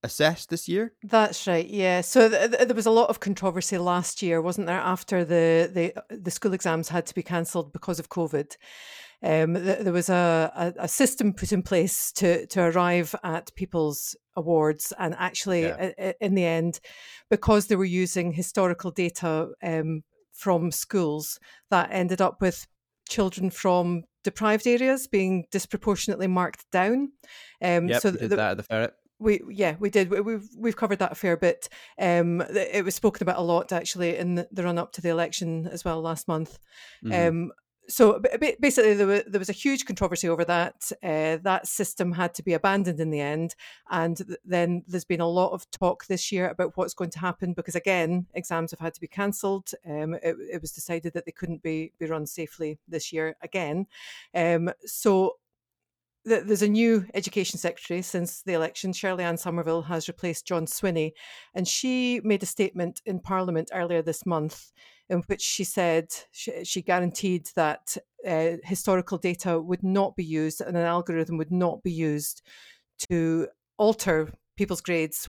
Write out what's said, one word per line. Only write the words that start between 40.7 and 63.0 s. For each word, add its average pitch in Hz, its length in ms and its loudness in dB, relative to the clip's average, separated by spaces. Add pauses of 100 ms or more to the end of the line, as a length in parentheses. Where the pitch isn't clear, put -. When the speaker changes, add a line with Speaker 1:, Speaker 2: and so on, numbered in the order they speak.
Speaker 2:
Uh, 156 400 0
that 190 240 0
system 180 460 -2
had 175 200 -2
to - 80 -12
be 180 120 0
abandoned 185 460 2
in 160 120 0
the 147 80 -2
end. 151 340 -4 (380)
And 170 260 0
th-, 180 260 -10
then 175 440 0
there's 180 180 -6
been 170 160 0
a 165 60 2
lot 180 240 2
of - 180 -8
talk - 380 -2
this - 240 -4
year 185 180 0
about 170 260 -4
what's 180 200 -2
going 170 160 -6
to 160 80 -12
happen, 180 340 -4
because, 170 220 -8
again, 180 580 0
exams 165 380 -4
have - 80 -16
had 165 160 -6
to - 60 -16
be 170 60 -12
cancelled. 202 600 -4 (180)
Um, 156 280 -4
it, 165 200 -2 (160)
it 175 100 -8
was 160 100 -12
decided 165 420 -8
that - 140 -8
they 170 40 -14
couldn't 170 300 -10
be, 160 380 -6
be 165 80 -6
run 156 180 -4
safely 151 600 -10
this 165 260 -8
year 160 300 -4
again. 170 420 -4 (480)
Um, 170 380 2 (140)
so 190 500 2 (920)
th-, 226 200 2
there's 202 160 2
a 208 60 4
new 220 460 4
education 190 460 -4
secretary 175 440 -4
since 175 400 -6
the 190 100 -4
election. 165 400 -2
Shirley 185 300 -4
Ann 170 140 -2
Somerville 165 440 -2
has 160 260 -6
replaced 175 400 -8
John 165 180 -2
Swinney, 160 460 -2 (440)
and 180 120 -2
she 254 560 0
made 202 200 0
a - 20 -6
statement 180 600 -4